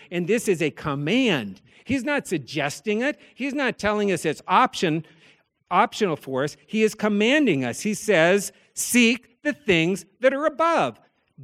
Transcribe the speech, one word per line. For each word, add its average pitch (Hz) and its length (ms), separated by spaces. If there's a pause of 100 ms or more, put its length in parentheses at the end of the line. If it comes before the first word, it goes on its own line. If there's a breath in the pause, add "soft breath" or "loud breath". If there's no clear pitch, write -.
(120 loud breath)
and 175 160
this 220 180
is 175 160
a 151 80
command. 147 920 (240 soft breath)
He's 254 200
not 285 240
suggesting 151 720
it. 294 160 (160 loud breath)
He's 262 200
not 269 220
telling 208 360
us 165 120
it's 151 220
option, 185 580 (640 soft breath)
optional 190 460
for 131 300
us. 151 200
He 220 200
is 214 100
commanding 214 680
us. 117 160
He 214 140
says, 190 580 (200 soft breath)
"Seek - 720
the 294 100
things 180 540 (140)
that 262 120
are 285 140
above." 294 540 (440)